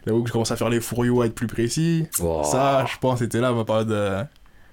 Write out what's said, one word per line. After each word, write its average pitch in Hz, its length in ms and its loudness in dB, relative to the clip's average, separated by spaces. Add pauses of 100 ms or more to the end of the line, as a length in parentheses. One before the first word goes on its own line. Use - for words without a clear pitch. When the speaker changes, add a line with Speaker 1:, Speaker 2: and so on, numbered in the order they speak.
Speaker 1:
Là 110 80 0
où 117 140 2
je 113 60 -4
commençais 113 200 0
à 117 40 -2
faire 113 120 0
les 117 140 2
furios, 123 400 0
à 117 40 2
être 110 80 -4
plus 117 120 -4
précis. 160 600 0 (120)
Speaker 2:
Wow. 82 260 0
Speaker 1:
Ça, 139 480 2
je - 60 -10
pense, 127 220 0
c'était 113 200 -2
là 127 120 0
ma 113 120 -2
période, 110 280 0
euh, 101 320 0 (480)